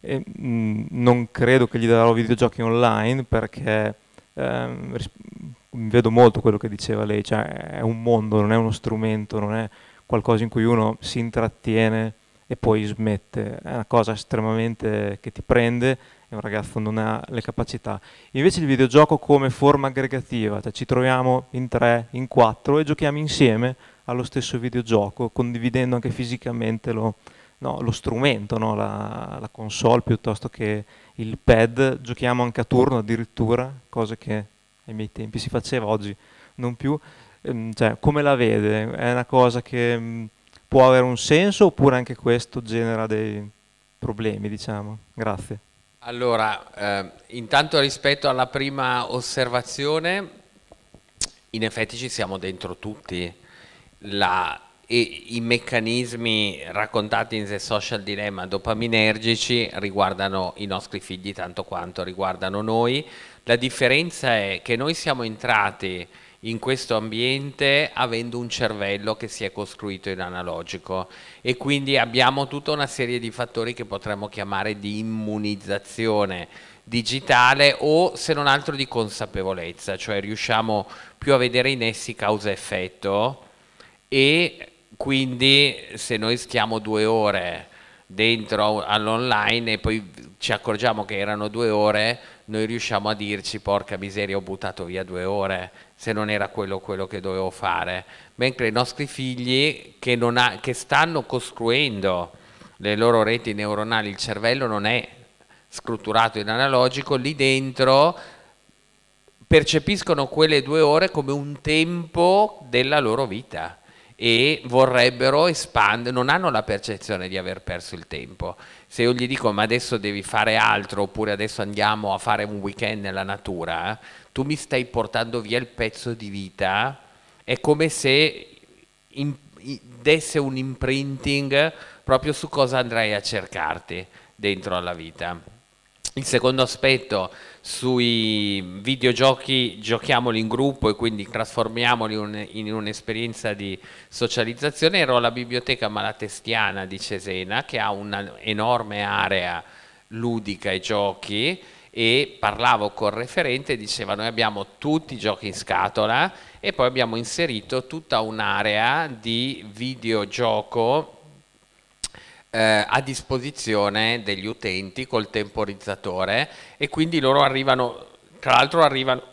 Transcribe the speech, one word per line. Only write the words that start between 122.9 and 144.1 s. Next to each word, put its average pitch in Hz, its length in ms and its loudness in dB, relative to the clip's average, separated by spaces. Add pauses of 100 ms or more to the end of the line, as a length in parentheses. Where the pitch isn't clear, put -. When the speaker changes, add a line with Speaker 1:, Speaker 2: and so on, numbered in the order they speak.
Speaker 2:
nella 95 200 -6
natura", 90 760 -6 (320)
tu 131 120 -4
mi 147 120 -2
stai 131 300 -4
portando 117 560 -4
via 107 160 -4
il 123 100 -4
pezzo 117 460 -6
di 110 160 -10
vita, 98 680 -2 (440)
è 127 160 -2
come 151 300 2
se 143 580 2 (600)
in-, 139 280 -6 (240)
i-, 123 220 -12 (200)
desse 151 380 4
un 135 160 -2
imprinting 139 1160 0 (300)
proprio 135 280 2
su - 160 -6
cosa 131 300 2
andrai 117 360 0
a 101 80 -2
cercarti 90 840 -6 (280)
dentro 98 440 -2
alla 87 160 -4
vita. 85 440 -10 (800)
Il 131 60 -6
secondo 131 380 2
aspetto, 120 680 0 (300)
sui 110 1040 0
videogiochi, 123 1160 0
giochiamoli 117 600 0
in 110 80 -2
gruppo 117 400 0
e 104 80 2
quindi 107 320 -4
trasformiamoli 113 880 -2
un-, 104 360 -6
in 107 200 -8
un'esperienza 110 800 -6
di 98 240 -8 (380)